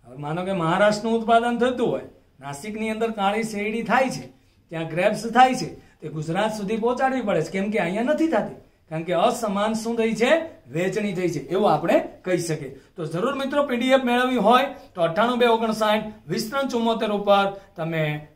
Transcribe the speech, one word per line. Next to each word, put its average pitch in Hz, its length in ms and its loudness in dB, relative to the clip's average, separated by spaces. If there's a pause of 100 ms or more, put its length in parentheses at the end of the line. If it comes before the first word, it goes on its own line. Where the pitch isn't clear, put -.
હવે 131 120 -18
માનો 160 280 -4
કે 190 80 -4
મહારાષ્ટ્રનું 208 640 2
ઉત્પાદન 233 380 4
થતું 247 340 2
હોય, 131 100 -4 (380)
નાસિકની 208 500 -8
અંદર 220 220 -2
કાળી 214 320 0
શેરડી 214 400 -4
થાય 254 260 2
છે, 139 180 -10 (420)
ત્યાં 165 180 -6
ગ્રેપ્સ 185 380 0
થાય 247 300 6
છે, 151 200 -6
તે - 340 -16
ગુજરાત 170 480 -2
સુધી 208 200 -4
પહોંચાડવી 254 440 0
પડે 185 200 0
છે. 151 100 -6
કેમ 202 200 -2
કે 214 60 0
અહીંયા 190 260 0
નથી 302 240 0
થતી, 240 280 -2 (340)
કારણ 160 140 -6
કે 175 100 -4
અસમાન 208 600 0
શું 226 220 -4
થઈ 226 180 0
છે? 262 280 2 (300)
વહેંચણી 190 420 -2
થઈ 175 160 0
છે, 147 180 -6
એવું 185 260 2
આપણે 170 260 2 (260)
કહી 180 120 0
શકીએ. 143 420 -6 (160)
તો 170 100 -8
જરૂર 190 300 -2
મિત્રો 277 280 0
પી 247 140 -2
ડી 254 100 0
એફ 262 160 4
મેળવવી 247 320 2
હોય 240 300 6 (300)
તો 180 60 -2
અઠ્ઠાણું 220 380 2
બે 247 60 6
ઓગણસાઠ 220 560 2 (260)
વીસ 214 220 -4
ત્રણ 277 180 -2
ચુમ્મોતેર 226 440 0
ઉપર 196 460 2 (180)
તમે 156 600 -4